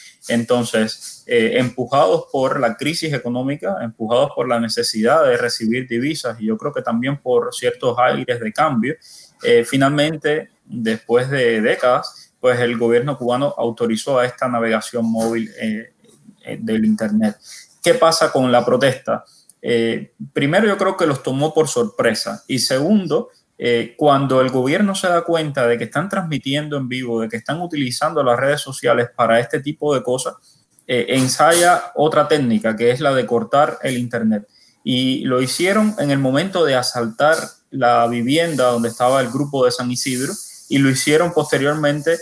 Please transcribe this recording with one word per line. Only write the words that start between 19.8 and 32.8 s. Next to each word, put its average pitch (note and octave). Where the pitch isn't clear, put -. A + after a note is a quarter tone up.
primero, D#3+
yo G3
creo F#3+
que E3+
los C#3
tomó C#3+
por D#3
sorpresa. A2
Y C3+
segundo, E3
eh, A#2
cuando C3+
el B2+
gobierno D#3
se F#3+
da E3+
cuenta D#3
de A#2+
que A2+
están D#3
transmitiendo D3+
en C3
vivo, B2
de A2+
que A#2
están C#3+
utilizando D3+
las A#2+
redes C#3+
sociales B2+
para A2+
este C#3
tipo D3
de C3
cosas, B2+
eh, B2
ensaya D#3+
otra D3+
técnica, A2
que A#2